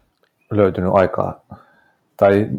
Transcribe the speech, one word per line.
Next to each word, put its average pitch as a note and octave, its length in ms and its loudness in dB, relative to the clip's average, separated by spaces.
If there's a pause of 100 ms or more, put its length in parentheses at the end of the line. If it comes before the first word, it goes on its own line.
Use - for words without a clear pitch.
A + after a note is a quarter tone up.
(500)
löytynyt F#2+ 440 0
aikaa, F#2+ 460 0 (760)
tai G2+ 300 2 (120)